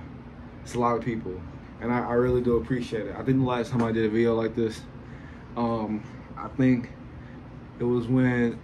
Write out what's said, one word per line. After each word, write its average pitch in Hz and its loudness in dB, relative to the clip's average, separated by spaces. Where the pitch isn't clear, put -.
It's - -10
a 120 -2
lot 117 4
of 110 -4
people. 101 -4
And 117 -2
I, 120 2
I 113 -2
really 123 4
do 120 4
appreciate 113 -2
it. 95 -8
I 110 -6
think 131 4
the 127 4
last 120 0
time 120 2
I 113 2
did 113 4
a 107 4
video 113 4
like 113 2
this, 113 0
um, 110 0
I - -10
think 127 2
it 120 0
was 120 2
when 123 4